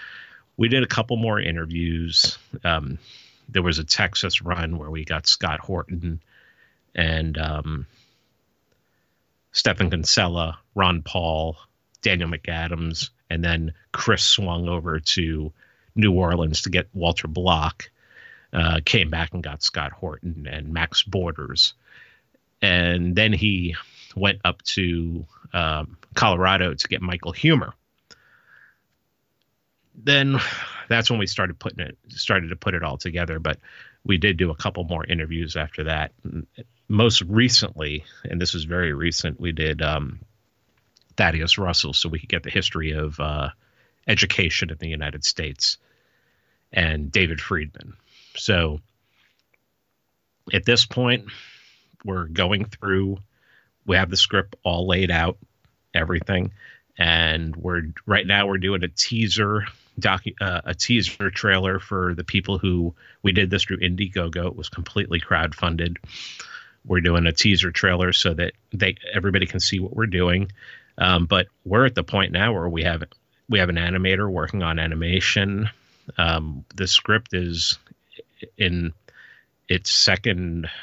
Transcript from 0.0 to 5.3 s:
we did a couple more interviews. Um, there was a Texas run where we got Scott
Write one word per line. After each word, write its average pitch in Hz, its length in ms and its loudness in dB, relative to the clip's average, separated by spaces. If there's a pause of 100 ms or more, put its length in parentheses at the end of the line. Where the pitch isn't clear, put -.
we 113 100 4
did 131 140 4
a 123 40 0
couple 117 300 -2
more 110 240 0
interviews. 82 960 -2 (280)
Um, 78 340 -2 (500)
there 92 140 0
was 85 160 2
a 80 60 -4
Texas - 580 -2
run 85 340 -4
where 76 140 -8
we 80 160 -8
got 78 200 -4
Scott 78 340 0